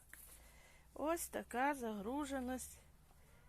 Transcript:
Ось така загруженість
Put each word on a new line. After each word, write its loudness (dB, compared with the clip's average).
Ось 2
така 2
загруженість 0